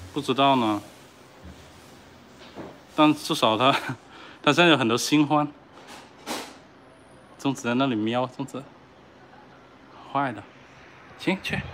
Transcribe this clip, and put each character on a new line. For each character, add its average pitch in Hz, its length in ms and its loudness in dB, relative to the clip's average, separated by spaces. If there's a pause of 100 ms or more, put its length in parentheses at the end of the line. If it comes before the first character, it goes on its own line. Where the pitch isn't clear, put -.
(120)
不 - 80 -6
知 139 140 -2
道 135 220 4
呢。 107 260 0 (2250)
但 151 180 6
至 151 220 -6
少 110 200 2
他， 127 160 4 (340)
<laughs> - 360 -20
他 147 100 4
现 165 140 4
在 - 20 6
有 156 100 6
很 123 100 0
多 117 100 2
新 147 300 2
欢。 147 200 2 (1900)
粽 139 140 -2
子 - 80 -10
在 120 140 0
那 135 100 2
里 127 100 0
瞄， 113 300 0
粽 127 180 -10
子。 - 200 -10 (1500)
坏 139 200 -2
的。 107 100 -12 (800)
行， 185 240 -2
去。 - 160 -4 (140)